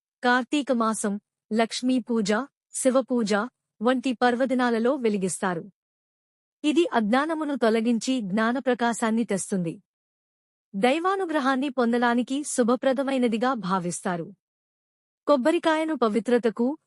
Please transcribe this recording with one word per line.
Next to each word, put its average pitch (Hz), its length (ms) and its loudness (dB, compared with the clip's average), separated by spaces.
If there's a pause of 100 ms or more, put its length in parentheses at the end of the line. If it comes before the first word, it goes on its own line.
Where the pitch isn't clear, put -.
(240)
కార్తీక 254 480 0
మాసం, 220 440 -2 (360)
లక్ష్మీ 240 480 0
పూజ, 220 320 -2 (420)
శివ 262 280 2
పూజ 233 320 0 (480)
వంటి 254 320 0
పర్వదినాలలో 247 800 2
వెలిగిస్తారు. 196 680 -2 (1000)
ఇది 302 200 4 (100)
అజ్ఞానమును 285 640 0
తొలగించి 226 680 0
జ్ఞానప్రకాశాన్ని 233 1000 0
తెస్తుంది. 185 500 -4 (1000)
దైవానుగ్రహాన్ని 294 960 0
పొందడానికి 240 720 0
శుభప్రదమైనదిగా 254 1120 0
భావిస్తారు. 180 720 -4 (1000)
కొబ్బరికాయను 311 680 2
పవిత్రతకు, 233 720 0 (180)